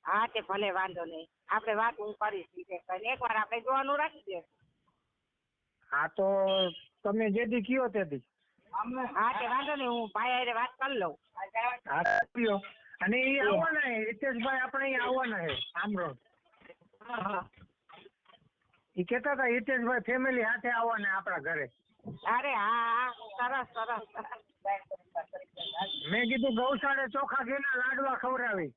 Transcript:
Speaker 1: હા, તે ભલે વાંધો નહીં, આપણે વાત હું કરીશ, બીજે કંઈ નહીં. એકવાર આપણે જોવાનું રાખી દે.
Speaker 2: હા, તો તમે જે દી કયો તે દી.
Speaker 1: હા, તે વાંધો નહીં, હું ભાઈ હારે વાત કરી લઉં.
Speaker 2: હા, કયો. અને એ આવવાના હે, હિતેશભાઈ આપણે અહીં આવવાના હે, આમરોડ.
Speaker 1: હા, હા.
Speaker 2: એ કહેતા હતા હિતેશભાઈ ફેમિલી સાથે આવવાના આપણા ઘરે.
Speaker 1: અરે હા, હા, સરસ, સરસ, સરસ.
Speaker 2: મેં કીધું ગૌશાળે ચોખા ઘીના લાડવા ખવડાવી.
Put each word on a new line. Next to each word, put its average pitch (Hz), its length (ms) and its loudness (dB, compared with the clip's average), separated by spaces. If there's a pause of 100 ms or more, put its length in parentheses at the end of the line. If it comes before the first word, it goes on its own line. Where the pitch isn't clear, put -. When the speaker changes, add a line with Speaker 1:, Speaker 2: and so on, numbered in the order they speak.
Speaker 1:
હા, 208 220 2
તે 226 140 -4
ભલે 196 300 0
વાંધો 180 340 -2
નહીં, 165 240 -12 (200)
આપણે 220 260 0
વાત 220 240 2
હું 208 160 -6
કરીશ, 208 320 -4 (100)
બીજે 180 220 -10
કંઈ 185 200 -6
નહીં. 220 140 -4
એકવાર 240 240 -2
આપણે 220 240 0
જોવાનું 269 380 0
રાખી 302 200 -2
દે. 190 200 -8 (1500)
Speaker 2:
હા, 147 140 0
તો 196 400 2 (580)
તમે 214 260 2
જે 226 140 2
દી 226 180 0
કયો 254 260 0
તે 208 160 0
દી. 143 180 -6 (920)
Speaker 1:
હા, 226 260 4
તે 240 60 -2
વાંધો 277 300 2
નહીં, 254 140 -2
હું 233 240 0
ભાઈ 226 160 0
હારે 247 220 2
વાત 233 180 0
કરી 269 260 -2
લઉં. 175 220 0 (720)
Speaker 2:
હા, 156 120 2 (320)
કયો. 214 280 2 (380)
અને 214 180 2
એ 269 200 2
આવવાના 302 500 2
હે, 226 100 -2
હિતેશભાઈ 240 600 0
આપણે 262 260 0
અહીં 262 180 0
આવવાના 247 340 0
હે, 165 200 -2 (180)
આમરોડ. 175 420 -2 (920)
Speaker 1:
હા, 247 60 -6
હા. 196 340 -4 (1500)
Speaker 2:
એ 185 60 -2
કહેતા 247 300 -2
હતા 269 120 0
હિતેશભાઈ 240 560 0
ફેમિલી 254 420 0
સાથે 233 280 -2
આવવાના 226 460 0
આપણા 190 220 -4
ઘરે. 147 300 -4 (580)
Speaker 1:
અરે 254 280 2
હા, 208 100 0
હા, 233 480 2
સરસ, 240 540 -4
સરસ, 226 360 -4
સરસ. - 400 -12 (1700)
Speaker 2:
મેં 226 120 2
કીધું 247 320 2
ગૌશાળે 269 520 2
ચોખા 262 380 -2
ઘીના 277 320 -2
લાડવા 262 380 0
ખવડાવી. 233 640 -2